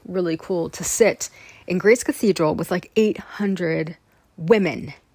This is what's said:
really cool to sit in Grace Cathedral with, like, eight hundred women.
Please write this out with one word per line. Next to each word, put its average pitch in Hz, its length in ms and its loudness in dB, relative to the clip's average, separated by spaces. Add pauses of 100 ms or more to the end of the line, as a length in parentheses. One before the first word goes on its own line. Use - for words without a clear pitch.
really 180 300 -2
cool 165 360 -4
to - 120 -12
sit - 460 0 (380)
in 180 100 -2
Grace 220 260 4
Cathedral 175 520 0
with, 160 160 -4
like, - 260 -6
eight 214 200 2
hundred 170 800 -4 (420)
women. 170 560 2 (220)